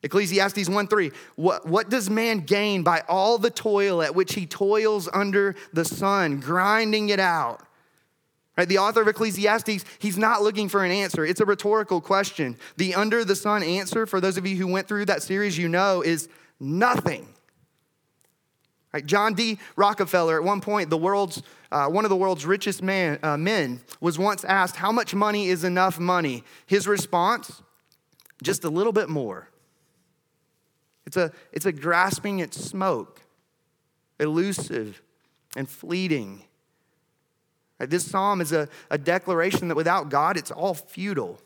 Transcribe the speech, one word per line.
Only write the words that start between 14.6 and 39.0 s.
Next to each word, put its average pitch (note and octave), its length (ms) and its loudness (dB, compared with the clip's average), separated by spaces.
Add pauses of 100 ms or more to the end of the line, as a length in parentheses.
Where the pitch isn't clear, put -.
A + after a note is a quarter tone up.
went F#3+ 200 -2
through G#3 180 -2
that F#3+ 180 0
series, G3 340 -2
you E3+ 100 0
know, F#3 360 2
is E3 260 0 (300)
nothing. F3 680 0 (1700)
Right? D3 120 -6
John G3+ 280 -4
D. A3 240 -4 (180)
Rockefeller, F#3 600 0
at D#3 80 -2
one G3 180 -2
point, G3+ 300 -2
the E3 60 0
world's, F#3+ 440 -2 (300)
uh, C#3+ 160 0
one G3 180 0
of G#3 40 0
the G3 60 2
world's F#3 300 0
richest F#3+ 380 -2
man, F#3 400 0
uh, D3+ 140 -2
men, D#3 440 -2 (180)
was D#3+ 200 -2
once G3 260 0
asked, F#3 300 2
"How G3 160 0
much A3+ 240 0
money G#3 320 0
is F3 160 0
enough F3+ 360 2
money?" E3+ 440 0 (240)
His F#3+ 200 2
response, F#3+ 760 0 (800)
"Just C3 200 -2
a E3+ 60 -2
little G3 240 0
bit F#3+ 160 0
more." A2+ 400 -6 (1600)
It's D#3 120 -6
a, E3+ 140 0 (200)
it's D#3 160 -2
a F#3 40 2
grasping F3 680 0
at D#3+ 120 -6
smoke, F#3 680 -4 (960)
elusive D3+ 840 -2 (520)
and C3+ 140 -6
fleeting. D3+ 760 -4 (1400)
Right? B2+ 80 -6
This F3 220 -2
psalm G3 320 0
is D3+ 100 -2
a, D3+ 160 0 (220)
a D3+ 80 -2
declaration F3 680 0